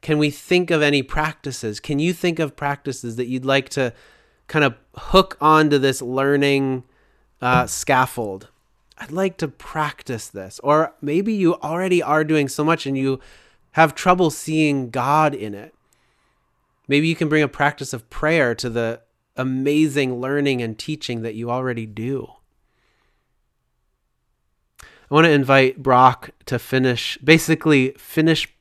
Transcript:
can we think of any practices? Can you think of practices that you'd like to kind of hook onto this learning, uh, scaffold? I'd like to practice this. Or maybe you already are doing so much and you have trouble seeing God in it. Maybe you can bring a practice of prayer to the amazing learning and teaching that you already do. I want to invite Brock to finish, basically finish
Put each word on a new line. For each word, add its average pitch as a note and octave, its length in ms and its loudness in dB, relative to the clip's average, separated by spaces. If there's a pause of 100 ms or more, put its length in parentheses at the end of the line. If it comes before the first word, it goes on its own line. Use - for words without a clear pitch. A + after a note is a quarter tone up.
can D#3 160 0
we D3+ 120 2
think F3+ 400 -2
of D#3 120 2
any C#3+ 200 2
practices? C3+ 760 -6
Can C#3+ 180 -4
you E3 140 0
think E3+ 260 -4
of D#3 160 -4
practices C#3 640 -8
that B2 100 -4
you'd B2+ 200 -6
like C3+ 240 2
to B2+ 220 -2 (540)
kind D3+ 180 0
of B2 120 0 (180)
hook - 460 2
onto D3+ 380 4
this C3+ 220 0
learning, C3+ 840 0 (560)
uh, B2+ 260 2
scaffold? A#2 840 -2 (500)
I'd - 120 -18
like F#3 280 -4
to D#3 100 -4
practice - 800 -8
this. F#2+ 320 -16
Or D3+ 400 2
maybe F3+ 320 -2
you F3+ 240 2
already F3 480 -2
are D#3 180 0
doing D3+ 240 0
so C#3 160 -6
much D#3+ 240 0
and C#3 100 -4
you C3+ 220 -2 (540)
have D#3 240 2
trouble F3+ 340 2
seeing D3 600 -2
God C#3+ 440 0
in G#2 200 -10
it. A2 200 -16 (1120)
Maybe D3 220 2
you E3 80 0
can D#3+ 120 -2
bring D3+ 140 2
a C#3+ 60 0
practice D3 440 -4
of A#2 160 -12
prayer D3+ 480 0
to B2 140 -6
the A#2 300 -4 (340)
amazing C3+ 840 -2
learning C3+ 420 -2
and A2+ 160 -8
teaching B2 440 -8
that A2+ 120 -8
you A2+ 160 -8
already B2 360 -4
do. A2+ 420 -8 (2500)
I - 360 -14
want D#3 100 8
to E3 80 6
invite C3+ 500 4
Brock B2+ 480 4 (140)
to B2 160 -4
finish, C3 640 -2
basically D#3 680 4
finish - 680 -2